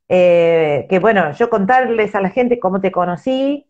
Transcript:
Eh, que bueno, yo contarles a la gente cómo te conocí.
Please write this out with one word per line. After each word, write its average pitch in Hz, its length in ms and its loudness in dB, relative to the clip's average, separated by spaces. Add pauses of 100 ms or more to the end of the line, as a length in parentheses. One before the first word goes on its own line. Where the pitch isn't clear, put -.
Eh, 165 840 2
que 190 100 0
bueno, 185 340 2
yo 233 160 -2
contarles 226 680 0
a 202 60 -2
la 185 80 -2
gente 240 300 -2
cómo 190 200 -4
te 196 120 -2
conocí. 262 800 -4